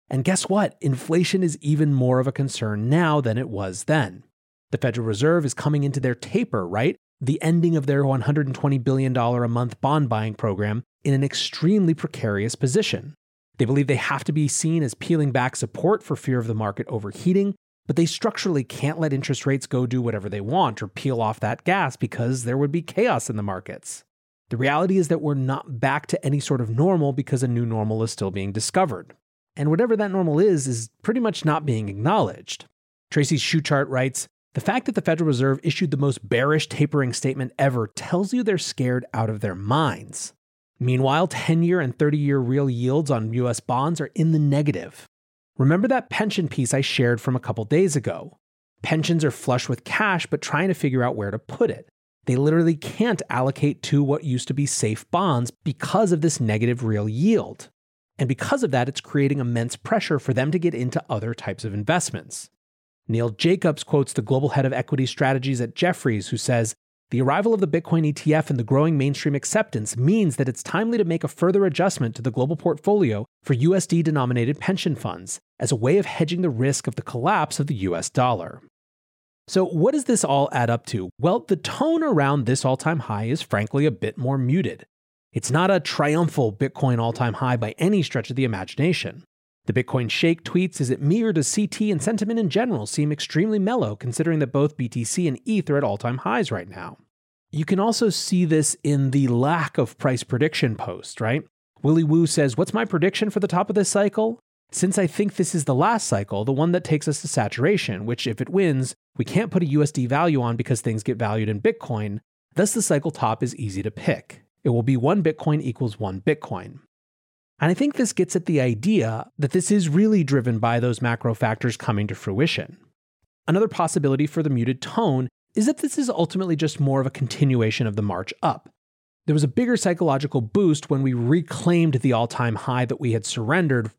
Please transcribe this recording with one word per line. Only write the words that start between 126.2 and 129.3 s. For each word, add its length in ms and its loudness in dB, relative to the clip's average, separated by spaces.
just 240 -2
more 200 2
of 60 -2
a 40 -2
continuation 760 0
of 80 -2
the 80 -2
march 400 -4
up. 260 -4
There 80 2